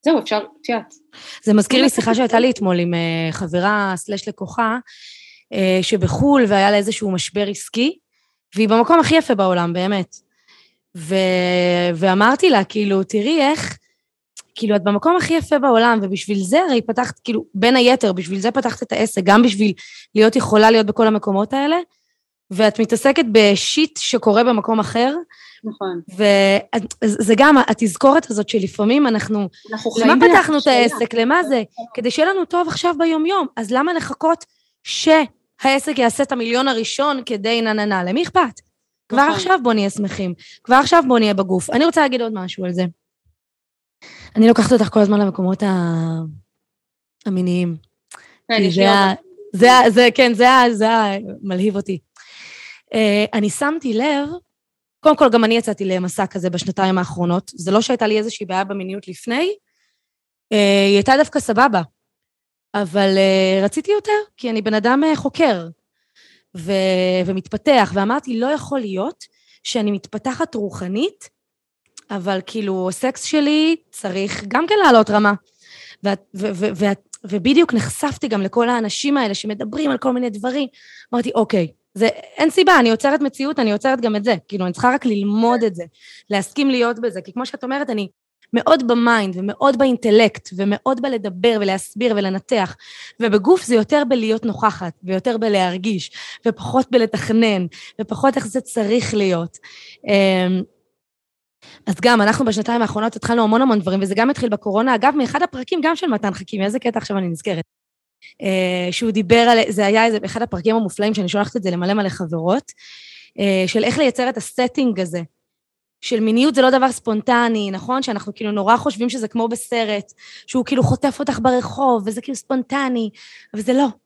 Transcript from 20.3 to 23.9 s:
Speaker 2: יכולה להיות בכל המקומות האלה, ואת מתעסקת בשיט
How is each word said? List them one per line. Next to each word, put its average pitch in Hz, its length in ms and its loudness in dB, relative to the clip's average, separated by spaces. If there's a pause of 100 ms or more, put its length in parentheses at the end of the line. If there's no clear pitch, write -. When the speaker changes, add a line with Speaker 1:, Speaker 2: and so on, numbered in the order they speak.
Speaker 2:
יכולה 220 360 4
להיות 220 140 4
בכל 220 220 2
המקומות 214 460 -2
האלה, 285 240 0 (720)
ואת 208 280 2
מתעסקת 240 520 2
בשיט 214 680 2